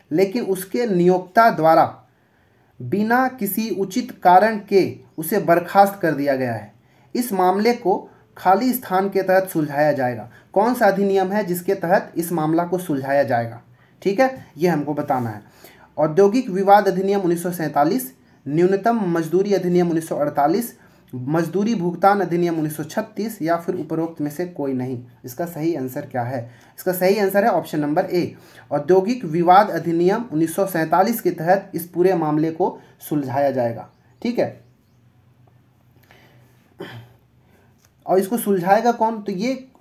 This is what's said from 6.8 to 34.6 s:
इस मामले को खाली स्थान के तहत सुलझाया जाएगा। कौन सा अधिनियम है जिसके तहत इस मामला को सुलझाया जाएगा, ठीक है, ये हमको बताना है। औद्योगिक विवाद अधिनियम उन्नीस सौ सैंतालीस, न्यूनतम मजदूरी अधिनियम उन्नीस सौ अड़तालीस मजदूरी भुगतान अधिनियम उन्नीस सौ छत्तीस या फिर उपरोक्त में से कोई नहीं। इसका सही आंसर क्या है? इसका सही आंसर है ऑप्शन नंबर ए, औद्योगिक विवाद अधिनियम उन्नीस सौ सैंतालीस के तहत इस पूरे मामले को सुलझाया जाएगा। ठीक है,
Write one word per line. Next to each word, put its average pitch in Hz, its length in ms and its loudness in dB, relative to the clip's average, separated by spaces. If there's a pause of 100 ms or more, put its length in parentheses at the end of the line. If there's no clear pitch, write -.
इस 240 180 -4
मामले 196 420 2
को 196 220 0 (400)
खाली 208 360 2
स्थान 190 360 -2
के 190 140 -2
तहत 185 260 2
सुलझाया 147 440 0
जाएगा। 123 360 -4 (260)
कौन 226 200 2
सा 240 120 0
अधिनियम 196 460 0
है 214 120 0
जिसके 175 320 -4
तहत 185 400 0
इस 175 160 -4
मामला 160 320 0
को 180 140 -2
सुलझाया 139 460 -2
जाएगा, 117 360 -4 (420)
ठीक 196 180 0
है, 262 260 0 (100)
ये 170 120 0
हमको 147 260 -2
बताना 131 360 -2
है। 107 120 -12 (560)
औद्योगिक 196 520 2
विवाद 196 380 4
अधिनियम 196 320 0
उन्नीस 170 220 -2
सौ 180 100 -4
सैंतालीस, 165 600 -2 (340)
न्यूनतम 196 640 0
मजदूरी 175 460 0
अधिनियम 175 340 2
उन्नीस 165 200 -2
सौ - 80 -4
अड़तालीस 147 580 0 (400)
मजदूरी 165 600 -2
भुगतान 180 460 2
अधिनियम 175 360 -2
उन्नीस 151 200 -4
सौ 156 60 -6
छत्तीस 214 600 -8
या 165 140 0
फिर 185 180 -4
उपरोक्त 165 460 -6
में 147 100 -4
से 180 160 -6
कोई 147 260 -6
नहीं। 127 320 -6 (200)
इसका 165 220 -8
सही 165 280 -4
आंसर 131 320 -8
क्या 120 160 -6
है? 120 280 -8 (280)
इसका 185 140 -4
सही 185 260 2
आंसर 202 260 2
है 233 60 4
ऑप्शन 160 300 -2
नंबर 156 240 0
ए, 165 320 -4 (340)
औद्योगिक 190 540 0
विवाद 175 460 4
अधिनियम 170 640 0
उन्नीस 165 220 -2
सौ 196 120 0
सैंतालीस 175 540 0
के 180 100 -2
तहत 175 440 0
इस 170 140 -8
पूरे 180 260 2
मामले 156 360 0
को 175 300 -2 (280)
सुलझाया 139 420 0
जाएगा। 123 400 -4 (320)
ठीक 233 160 -4
है, - 260 -2 (3500)